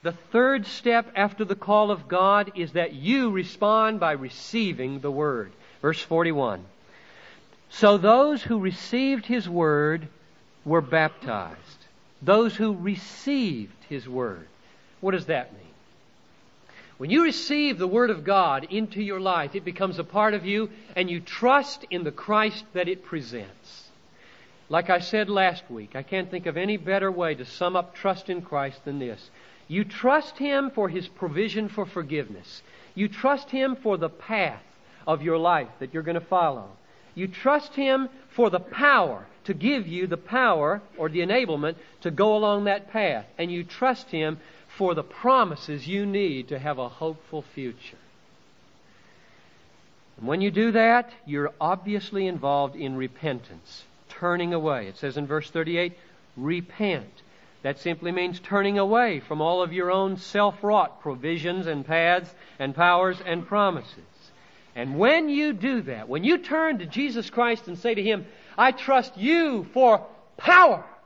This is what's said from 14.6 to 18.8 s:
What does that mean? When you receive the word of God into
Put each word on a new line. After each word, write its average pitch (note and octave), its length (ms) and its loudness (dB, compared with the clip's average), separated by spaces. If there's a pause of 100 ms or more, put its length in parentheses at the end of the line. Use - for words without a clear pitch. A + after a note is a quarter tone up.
What F#3+ 120 0
does E3+ 140 -4
that C3+ 260 -4
mean? - 100 -20 (1300)
When D3 140 -8
you D4+ 120 4
receive D4 540 0
the F#3 100 -2
word A#3 220 4
of E3 160 -2
God E3 460 2
into G#3 320 -4